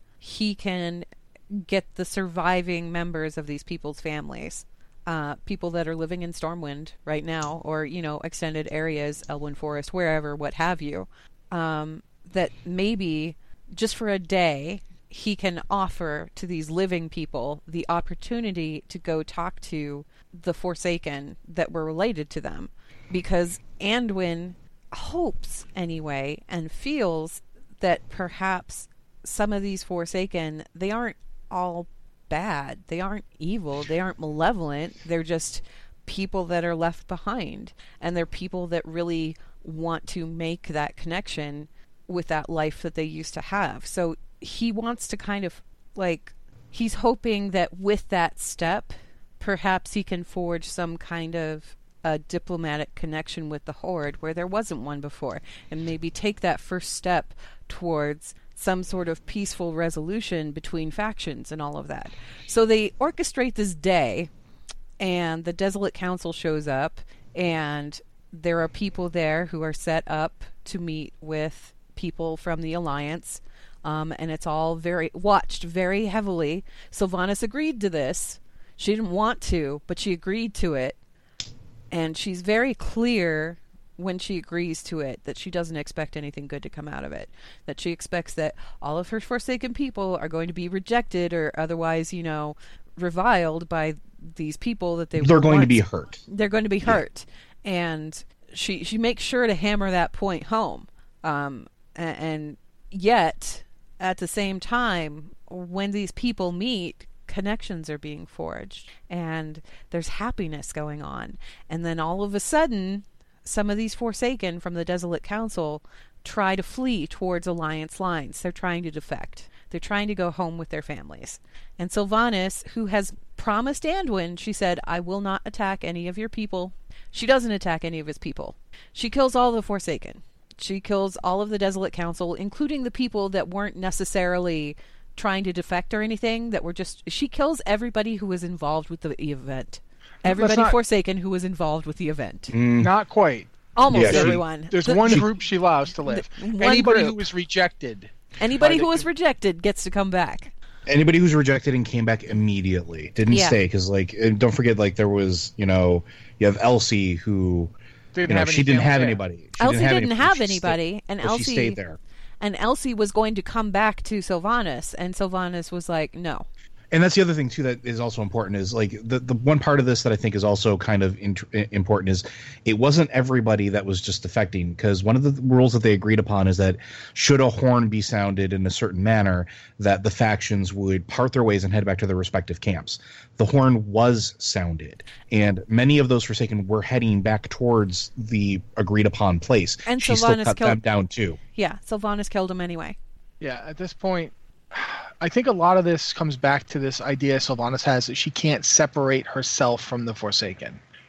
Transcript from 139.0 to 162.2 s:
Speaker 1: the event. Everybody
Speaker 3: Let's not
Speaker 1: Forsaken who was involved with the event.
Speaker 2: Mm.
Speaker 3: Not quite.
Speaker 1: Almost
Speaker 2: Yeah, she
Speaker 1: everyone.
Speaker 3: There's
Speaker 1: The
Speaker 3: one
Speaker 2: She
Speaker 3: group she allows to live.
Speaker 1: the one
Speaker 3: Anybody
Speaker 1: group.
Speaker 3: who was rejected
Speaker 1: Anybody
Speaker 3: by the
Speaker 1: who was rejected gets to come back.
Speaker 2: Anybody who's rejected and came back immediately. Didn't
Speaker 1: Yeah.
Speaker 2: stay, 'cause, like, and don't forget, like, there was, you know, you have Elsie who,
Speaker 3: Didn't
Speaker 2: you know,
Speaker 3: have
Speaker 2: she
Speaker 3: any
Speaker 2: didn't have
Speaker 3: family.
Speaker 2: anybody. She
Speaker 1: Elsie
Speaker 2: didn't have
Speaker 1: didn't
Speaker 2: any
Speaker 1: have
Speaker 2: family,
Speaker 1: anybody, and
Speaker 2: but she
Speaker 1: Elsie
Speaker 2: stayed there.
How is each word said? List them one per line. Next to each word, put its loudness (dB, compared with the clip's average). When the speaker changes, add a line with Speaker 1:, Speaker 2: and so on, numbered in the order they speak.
Speaker 1:
the -4
event. -6
Everybody 6
Speaker 3:
Let's 6
not 8
Speaker 1:
Forsaken 4
who -4
was -2
involved -2
with -6
the -4
event. -6
Speaker 2:
Mm. 6
Speaker 3:
Not 6
quite. 4
Speaker 1:
Almost 10
Speaker 2:
Yeah, 8
she 8
Speaker 1:
everyone. 2
Speaker 3:
There's 2
Speaker 1:
The 6
Speaker 3:
one 8
Speaker 2:
She 10
Speaker 3:
group 2
she 0
allows 6
to -6
live. -2
Speaker 1:
the -6
one -2
Speaker 3:
Anybody 8
Speaker 1:
group. 4
Speaker 3:
who -4
was -4
rejected 0
Speaker 1:
Anybody 6
Speaker 3:
by 6
the 4
Speaker 1:
who 4
was 2
rejected 2
gets 0
to -4
come 0
back. -2
Speaker 2:
Anybody 8
who's 8
rejected 4
and 2
came 0
back 2
immediately. 0
Didn't 6
Speaker 1:
Yeah. 8
Speaker 2:
stay, 6
'cause, 2
like, 2
and 4
don't 6
forget, 4
like, 4
there 4
was, 2
you 2
know, 6
you 6
have 6
Elsie 4
who, 2
Speaker 3:
Didn't 2
Speaker 2:
you 4
know, 6
Speaker 3:
have 4
Speaker 2:
she 2
Speaker 3:
any 8
Speaker 2:
didn't 8
have 8
Speaker 3:
family. 6
Speaker 2:
anybody. 0
She 0
Speaker 1:
Elsie 6
Speaker 2:
didn't 6
have 8
Speaker 1:
didn't 2
Speaker 2:
any 2
Speaker 1:
have 8
Speaker 2:
family, 2
Speaker 1:
anybody, 0
and -4
Speaker 2:
but -8
she 0
Speaker 1:
Elsie 0
Speaker 2:
stayed 2
there. -8